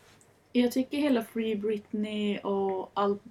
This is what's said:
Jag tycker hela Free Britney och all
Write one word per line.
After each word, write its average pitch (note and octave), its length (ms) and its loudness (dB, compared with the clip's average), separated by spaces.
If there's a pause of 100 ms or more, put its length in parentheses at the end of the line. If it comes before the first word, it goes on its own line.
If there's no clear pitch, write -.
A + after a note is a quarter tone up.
(520)
Jag B3 200 4
tycker C4 260 -2
hela C4+ 260 2
Free A3 320 -2
Britney G#3 840 -2
och G3 540 -2
all G3+ 240 2 (140)